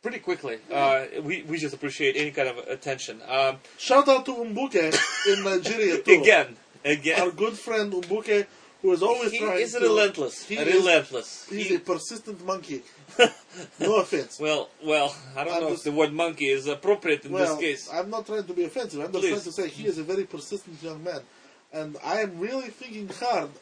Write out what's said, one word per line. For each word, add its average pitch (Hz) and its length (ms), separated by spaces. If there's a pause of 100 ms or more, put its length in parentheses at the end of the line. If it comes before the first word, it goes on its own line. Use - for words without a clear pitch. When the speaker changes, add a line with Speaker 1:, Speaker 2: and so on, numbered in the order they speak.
Speaker 1:
pretty 226 180
quickly. 143 380 (120)
Speaker 2:
Yeah. 135 380 (100)
Speaker 1:
Uh, 156 40
we, 160 220
we 156 140
just 151 160
appreciate 139 420
any 147 160
kind 139 180
of 120 80 (100)
attention. 131 600
Um, 135 300 (200)
Speaker 2:
Shout 277 300
out 269 180
to 262 80
Umbuke 233 420 (580)
in 196 100
Nigeria, 190 580
Speaker 1:
<laughs> - 20
Speaker 2:
too. 175 180
Speaker 1:
Again, 156 340 (280)
again. 147 380
Speaker 2:
Our 180 100
good 208 260
friend 214 340
Umbuke, 202 540 (360)
who 190 100
is 170 100
always 233 300
Speaker 1:
He 226 80
Speaker 2:
trying 208 220
Speaker 1:
is 226 120
Speaker 2:
to 240 60
Speaker 1:
relentless. 202 680
Speaker 2:
He 208 120
is, 156 180
Speaker 1:
Relentless. 151 760
Speaker 2:
he's 202 200
Speaker 1:
He 180 60
Speaker 2:
a 170 40
persistent 180 680
monkey. 180 380 (340)
Speaker 1:
<laughs> 247 60 (560)
Speaker 2:
No 202 220
offense. 139 360
Speaker 1:
Well, 151 320 (140)
well, 147 320 (220)
I 143 80
don't 170 80
Speaker 2:
I'm 170 80
Speaker 1:
know 160 80
Speaker 2:
just - 180
Speaker 1:
if 147 60
the 147 40
word 151 140
monkey 156 380
is 135 180
appropriate 170 560
in 143 80
Speaker 2:
Well, 170 240
Speaker 1:
this 147 100
case. 143 260
Speaker 2:
I'm 180 180
not 220 180
trying 214 160
to 175 100
be 175 120
offensive. 196 340
I'm 175 140
just 185 80
Speaker 1:
Please. 185 100
Speaker 2:
trying 202 120
to 170 100
say 185 160
he 143 180
is 170 100
a 160 60
very 185 220
persistent 160 580
young 156 180
man. 165 200 (500)
And 156 320
I 185 160
am 190 180
really 247 300
thinking 214 400
hard. 185 440 (100)